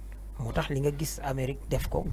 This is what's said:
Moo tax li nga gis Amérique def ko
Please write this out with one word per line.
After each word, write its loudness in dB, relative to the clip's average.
Moo -4
tax 2
li 2
nga 6
gis -2
Amérique -2
def 2
ko 2